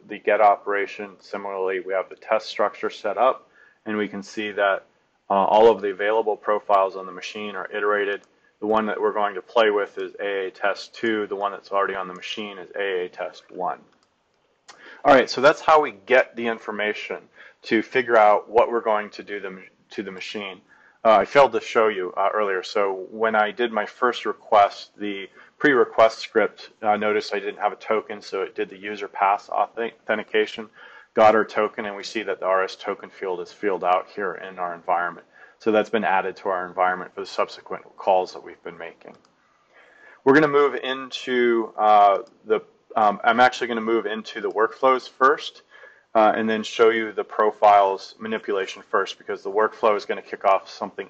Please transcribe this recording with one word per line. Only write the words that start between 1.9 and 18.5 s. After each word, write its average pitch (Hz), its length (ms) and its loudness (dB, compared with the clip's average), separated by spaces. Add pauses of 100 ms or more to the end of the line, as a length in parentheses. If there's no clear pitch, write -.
have 92 160 -4
the 95 60 -20
test - 320 -4
structure - 420 -4
set 98 280 -8
up, 127 320 0 (360)
and 107 120 -6
we 104 100 -2
can 101 140 -12
see 104 300 -8
that, 98 340 0 (440)
uh, 98 40 0
all 104 360 6
of 98 120 2
the 101 100 -2
available 104 460 0
profiles 98 580 0
on 95 100 -12
the 92 60 -14
machine 101 440 -12
are 92 160 -10
iterated. 101 500 -2 (380)
The 104 80 -8
one 107 200 0
that 104 120 -6
we're 104 140 -2
going 104 220 -4
to 92 60 -10
play 110 280 2
with 101 280 -2
is 95 220 -10
A 98 280 -6
A 92 40 -12
test - 440 -8
two. 107 320 -4
The 101 80 -8
one 98 160 -4
that's - 200 -16
already 98 240 -2
on 92 120 -8
the 90 60 -14
machine 101 440 -12
is 90 180 -18
A 95 300 -4
A 90 40 -8
test - 420 -14
one. 82 280 -8 (1200)
All 143 100 8
right, 123 160 6
so - 120 -6
that's 151 200 4
how 156 200 6
we 135 100 -2
get 123 440 0
the 117 120 -6
information 107 680 -6 (460)
to 113 180 0
figure 120 360 0
out 104 320 4
what 110 220 2